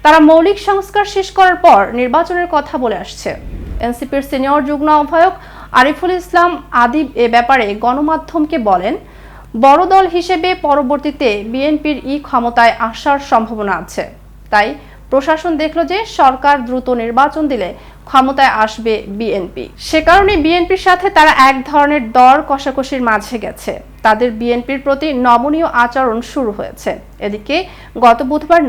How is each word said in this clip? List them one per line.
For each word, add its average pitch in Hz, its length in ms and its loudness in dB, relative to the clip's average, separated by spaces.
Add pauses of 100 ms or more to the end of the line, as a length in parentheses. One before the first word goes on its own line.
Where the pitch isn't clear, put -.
তারা 302 200 4
মৌলিক 330 380 6 (100)
সংস্কার 392 360 -2 (100)
শেষ 381 140 -4 (100)
করার 370 260 4
পর 254 160 8 (200)
নির্বাচনের 339 540 -2
কথা 285 240 -4
বলে 226 260 -2
আসছে। - 260 -10 (560)
এনসিপির 269 440 -6
সিনিয়র 277 380 0
যুগ্ম 294 240 -2
আহ্বায়ক 320 420 2 (380)
আরিফুল 294 420 2
ইসলাম 349 360 0 (320)
আদিব 262 240 0 (180)
এ - 40 2
ব্যাপারে 240 380 2 (180)
গণমাধ্যমকে 302 720 -2 (140)
বলেন, 185 240 0 (720)
বড় 285 220 6
দল 381 180 4 (120)
হিসেবে 349 320 -2 (180)
পরবর্তীতে 285 600 0 (240)
বিএনপির 294 460 -2 (140)
ই - 20 -2 (120)
ক্ষমতায় 240 480 2 (140)
আসার 277 300 -2 (100)
সম্ভাবনা 220 440 -2 (100)
আছে, - 220 -8 (460)
তাই 208 180 2 (400)
প্রশাসন 320 480 0
দেখল 311 280 -4
যে 359 140 -4 (200)
সরকার 277 460 2
দ্রুত 254 240 -6 (140)
নির্বাচন 277 500 0
দিলে 202 160 -4 (360)
ক্ষমতায় 269 480 0 (120)
আসবে 220 300 -4 (240)
বিএনপি, 190 460 -6 (240)
সে 320 100 0 (100)
কারণে 392 280 4
বিএনপির 339 500 0
সাথে 370 240 2
তারা 311 220 6 (160)
এক 269 160 2
ধরনের 294 380 0 (100)
দর 254 240 6 (120)
কষাকষির 269 540 -4
মাঝে 220 360 -2
গেছে। 196 340 -10 (300)
তাদের 220 260 2 (100)
বিএনপির 240 440 -4
প্রতি 277 260 -2 (180)
নমনীয় 285 420 2 (160)
আচরণ 240 340 -2 (140)
শুরু 247 200 -2
হয়েছে। - 380 -8 (360)
এদিকে 208 300 -6 (480)
গত 233 180 6
বুধবার 302 460 0